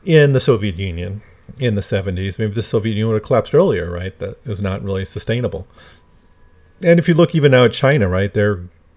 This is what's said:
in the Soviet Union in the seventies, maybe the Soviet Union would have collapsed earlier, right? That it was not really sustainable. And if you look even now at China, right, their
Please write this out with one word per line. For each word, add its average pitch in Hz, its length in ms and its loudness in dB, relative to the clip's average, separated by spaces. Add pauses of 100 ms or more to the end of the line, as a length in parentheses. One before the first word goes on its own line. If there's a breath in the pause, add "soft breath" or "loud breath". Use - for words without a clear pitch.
in 151 280 6
the 131 80 4
Soviet 104 360 0
Union 92 460 -8 (360 soft breath)
in 123 160 -2
the 101 80 -2
seventies, 95 560 -6
maybe 107 160 -4
the 113 80 -4
Soviet 113 300 -2
Union 107 160 -2
would 113 60 0
have 110 100 -2
collapsed 120 300 -2
earlier, 120 360 2
right? 90 300 -10
That 98 240 -10
it - 20 -12
was 101 160 -8
not 98 200 -4
really 95 220 -6
sustainable. 104 600 -6 (1120 loud breath)
And 170 180 6
if 170 100 0
you 170 40 4
look 160 220 4
even 147 160 4
now 127 140 6
at 113 80 4
China, 135 360 2
right, 95 240 -2
their 104 300 -2 (340)